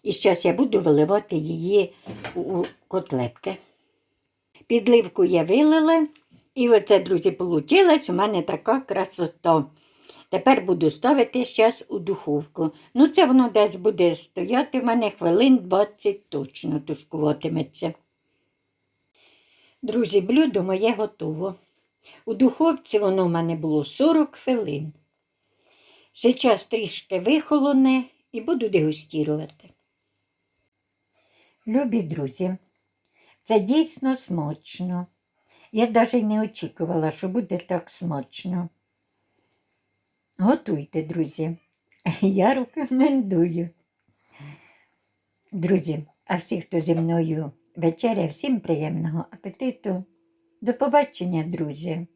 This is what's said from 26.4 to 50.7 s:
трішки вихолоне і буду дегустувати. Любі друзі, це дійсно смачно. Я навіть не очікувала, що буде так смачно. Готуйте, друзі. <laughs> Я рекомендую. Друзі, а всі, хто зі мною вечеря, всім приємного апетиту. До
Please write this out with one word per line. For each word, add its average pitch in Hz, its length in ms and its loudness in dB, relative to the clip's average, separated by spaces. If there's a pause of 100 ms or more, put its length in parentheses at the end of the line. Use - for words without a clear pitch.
трішки 202 540 -6
вихолоне 269 840 2 (280)
і 226 100 -10
буду 233 280 -2
дегустувати. 156 1000 -4 (2000)
Любі 233 340 0
друзі, 160 560 -6 (840)
це 226 160 2
дійсно 262 560 0
смачно. 180 920 -8 (640)
Я 226 180 0
навіть 233 340 2
не 214 180 0
очікувала, 165 720 -4
що 185 180 -8
буде 185 280 -4
так 175 320 -6
смачно. 175 800 -8 (1700)
Готуйте, 175 680 0
друзі. 160 540 -6 (320)
<laughs> - 320 -6
Я 196 320 2
рекомендую. 247 1160 0 (1800)
Друзі, 160 540 -2 (200)
а 185 100 -4
всі, 175 260 -8
хто - 180 -4
зі 165 160 0
мною 165 560 -2 (240)
вечеря, 175 500 -2
всім 226 340 -4
приємного 160 720 -4
апетиту. 208 720 -8 (580)
До 226 120 -2